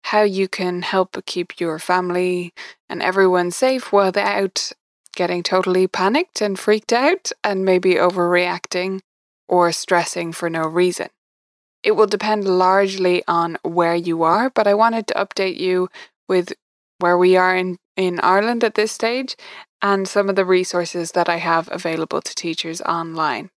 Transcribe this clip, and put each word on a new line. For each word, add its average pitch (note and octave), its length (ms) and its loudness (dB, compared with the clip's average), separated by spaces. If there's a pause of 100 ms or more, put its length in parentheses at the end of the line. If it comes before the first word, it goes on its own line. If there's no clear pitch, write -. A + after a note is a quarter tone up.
how G#3+ 160 2
you F#3+ 260 0
can F3+ 360 -4
help F#3 420 -2
keep - 340 -8
your D#3+ 200 -4
family F3+ 720 -2 (340)
and - 160 -8
everyone F#3 480 2
safe C4 400 -2
while G3 180 4
they're G3+ 160 0
out G3+ 460 -2 (460)
getting F3 260 -2
totally F#3 420 2
panicked G#3 540 -2
and G3+ 180 -2
freaked G#3+ 360 0
out C#4+ 400 0 (100)
and F#3+ 220 0
maybe F#3 300 4
overreacting F3+ 1040 0 (480)
or F3 240 4
stressing F3 580 -2
for E3+ 180 -6
no E3 120 -4
reason. F3 480 0 (760)
It G#3+ 140 2
will G#3+ 100 6
depend G#3 400 0
largely F#3 800 2
on E3+ 360 -2
where E3+ 320 0
you E3+ 280 -2
are, G#3 260 2
but A3 160 0
I G3+ 100 4
wanted A3+ 320 0
to - 80 -4
update F#3+ 420 -2
you F#3 320 -2 (400)
with F3+ 240 0 (460)
where F3+ 180 2
we F#3 200 6
are F#3 180 4
in, F#3 220 -4 (180)
in F3+ 240 -2
Ireland G#3+ 420 2
at A3 140 0
this G#3+ 160 0
stage B3 460 -4 (440)
and G3 240 0
some G3 220 0
of G3 80 0
the F#3+ 80 2
resources F3+ 720 0
that F3 160 2
I E3+ 80 0
have E3 340 -2
available D#3+ 500 -4
to - 140 -12
teachers E3 460 -6
online. E3 800 -4